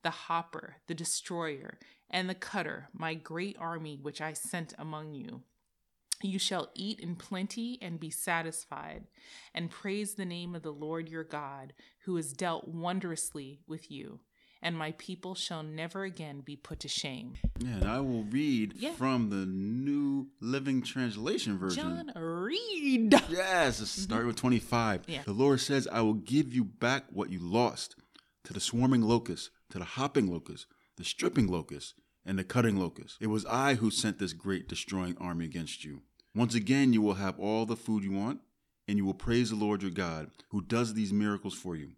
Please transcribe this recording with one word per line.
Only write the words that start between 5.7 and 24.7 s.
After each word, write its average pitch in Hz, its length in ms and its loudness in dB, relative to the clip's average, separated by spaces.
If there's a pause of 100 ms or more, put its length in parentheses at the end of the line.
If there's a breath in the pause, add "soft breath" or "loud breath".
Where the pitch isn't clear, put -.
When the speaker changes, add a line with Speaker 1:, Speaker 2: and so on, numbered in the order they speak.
Speaker 1:
You 196 160 -2
shall 180 380 -2
eat 202 240 -8
in 175 160 -6
plenty 208 680 -6
and 170 160 -8
be 156 120 -8
satisfied, 160 960 -4 (480 loud breath)
and 170 180 -4
praise 202 440 -4
the 196 100 -6
name 175 280 -6
of 160 100 -10
the 156 100 -6
Lord 156 340 -6
your 160 160 -6
God, 139 480 -8 (320 soft breath)
who 180 140 -2
has 147 160 -4
dealt 170 340 -2
wondrously 165 1000 -4
with 156 220 -10
you. - 300 -12 (400 soft breath)
And 170 160 -2
my 156 180 -4
people 180 420 -10
shall 160 260 -4
never 165 420 -6
again 156 380 -8
be 143 140 -12
put - 240 -12
to - 80 -10
shame." 127 480 -6 (240)
Speaker 2:
Yeah, 123 160 -2
and 92 100 4
I 113 140 0
will 127 240 0
read 120 520 2
Speaker 1:
Yeah. 294 180 -4
Speaker 2:
from 127 360 4
the 98 160 0
New 135 840 0 (120)
Living 131 400 2
Translation 120 760 0
version. 90 560 0
Speaker 1:
John, 165 80 -6
read. 254 920 4 (160)
Speaker 2:
Yes, 180 500 4
it's 107 140 -4
Speaker 1:
Mm-hmm. 190 80 -6
Speaker 2:
starting 120 260 0
with 113 80 0
twenty-five. 113 720 4